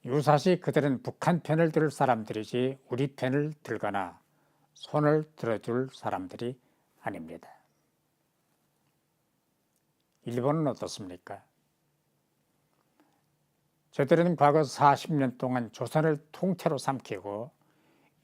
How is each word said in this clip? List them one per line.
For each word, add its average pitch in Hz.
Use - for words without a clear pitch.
유사시 147
그들은 139
북한 -
편을 160
들 156
사람들이지 123
우리 131
편을 143
들거나 98
손을 151
들어줄 117
사람들이 107
아닙니다. 82
일본은 139
어떻습니까? 98
저들은 165
과거 147
사십 143
년 135
동안 123
조선을 151
통째로 175
삼키고 107